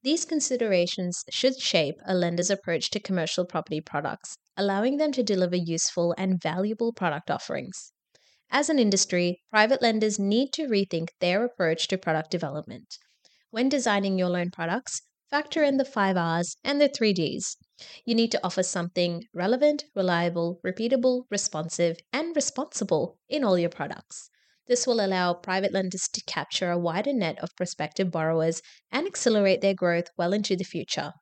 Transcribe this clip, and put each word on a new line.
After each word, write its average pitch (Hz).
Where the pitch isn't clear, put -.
These 311
considerations 196
should 262
shape 156
a 190
lender's 175
approach 185
to 208
commercial 180
property 156
products, -
allowing 202
them 302
to 262
deliver 185
useful 170
and 185
valuable 208
product 165
offerings. -
As 285
an 311
industry, 185
private 220
lenders 220
need 214
to 311
rethink 190
their 180
approach 170
to 190
product 160
development. -
When 247
designing 202
your 180
loan 175
products, 170
factor 302
in 277
the 269
five 190
R's 170
and 285
the 294
three 220
Ds. 156
You 233
need 226
to -
offer 180
something 175
relevant, 262
reliable, 175
repeatable, 247
responsive, 170
and 320
responsible -
in 294
all 190
your 170
products. -
This 247
will 233
allow 185
private 190
lenders 190
to -
capture -
a 175
wider 185
net 185
of -
prospective 175
borrowers 165
and 302
accelerate 208
their 196
growth 175
well 175
into 202
the 180
future. 151